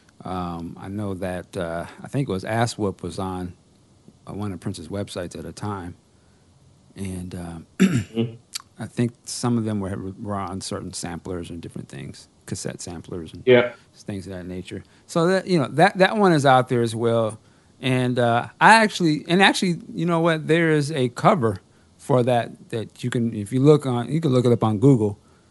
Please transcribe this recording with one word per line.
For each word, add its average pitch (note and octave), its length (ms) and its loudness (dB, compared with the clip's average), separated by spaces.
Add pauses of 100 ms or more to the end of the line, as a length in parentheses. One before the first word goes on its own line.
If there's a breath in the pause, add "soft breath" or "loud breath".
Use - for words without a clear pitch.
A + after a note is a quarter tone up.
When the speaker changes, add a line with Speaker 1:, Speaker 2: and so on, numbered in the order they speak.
(260 soft breath)
Speaker 1:
Um, F2 560 -8
I - 60 -14
know G2+ 260 -6
that, F2+ 420 -8
uh, E2+ 300 -6 (160)
I - 60 -16
think C3+ 200 -4
it G#2 40 -4
was F#2+ 140 -4
Ass A2+ 340 -2
Whoop G2 240 -4
was F2 160 -8
on, F#2 340 -8 (720)
uh, - 80 -14
one G2 200 -8
of F2+ 60 -12
Prince's F#2 280 -10
websites F#2+ 500 -8
at D#2 80 -12
a E2+ 60 -12
time, F#2 440 -10 (1000 soft breath)
and, F#2 400 -10
uh, E2+ 280 -10
<clears throat> - 160 -20
Speaker 2:
Mm-hmm. A#2+ 540 0 (460)
Speaker 1:
I A2 80 -8
think A#2+ 260 -2 (120)
some A#2+ 340 -4
of G#2+ 60 -2
them G#2+ 140 -2
were, F#2+ 160 -6 (240)
were G#2 140 -8
on F#2+ 260 -6
certain F#2 340 -10
samplers E2+ 580 -10
and E2+ 100 -12
different - 280 -14
things, - 380 -16 (200)
cassette - 340 -10
samplers E2 500 -12
and F2 140 -16
Speaker 2:
Yeah. B2 280 6 (200)
Speaker 1:
things G2 320 -12
of G2 80 -12
that F2+ 140 -12
nature. F#2 360 -12 (220 soft breath)
So E3 220 0
that, F#3 180 0
you F3+ 140 2
know, C3 80 0
that, F3 320 4
that G3+ 180 4
one F#3+ 160 6
is C#3+ 100 4
out C3 260 6
there A#2+ 120 2
as A#2 140 -2
well. A2+ 440 0 (420 soft breath)
And, B2+ 360 0
uh, A#2+ 300 2 (120)
I F3 140 10 (100)
actually, E3+ 440 0
and F#3+ 160 4
actually, G3 360 2 (140)
you E3+ 140 -2
know E3+ 140 2
what? D#3+ 260 0
There D#3+ 240 4
is D3+ 200 2
a C3 180 0
cover A#2 500 2 (380 soft breath)
for B2+ 260 2
that, A#2 460 0
that A2 340 -8
you B2 80 -4
can, A#2 240 -2
if G#2 180 -6
you C3 60 2
look C#3+ 260 6
on, A#2+ 260 -2
you D#3+ 80 0
can D3 120 0
look B2+ 120 4
it A#2+ 80 4
up A2+ 120 2
on G#2+ 160 2
Google. A2 400 4 (300 soft breath)